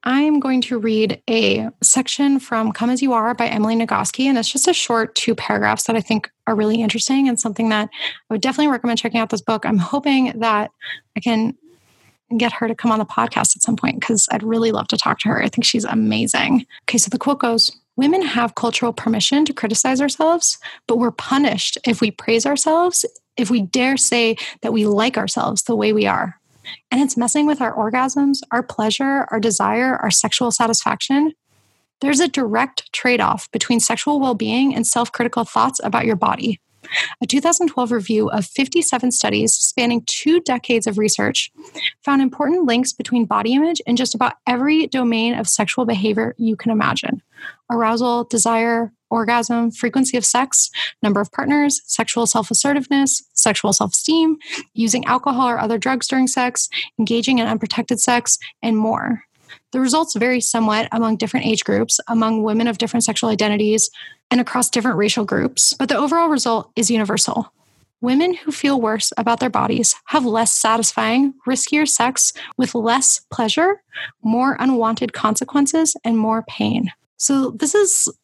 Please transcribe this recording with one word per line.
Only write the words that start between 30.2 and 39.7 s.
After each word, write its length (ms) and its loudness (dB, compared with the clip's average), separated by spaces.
satisfaction. 840 0
There's 180 2
a 80 4
direct 680 -2
trade-off 580 0
between 280 0
sexual 400 0
well-being 560 0
and 120 -2
self-critical 580 -2
thoughts 380 0
about 220 0
your 100 2
body. 440 -2
A 40 -2
two 160 0
thousand 280 2
twelve 220 -2
review 380 0
of 160 -2
fifty-seven 680 0
studies 420 0
spanning 520 0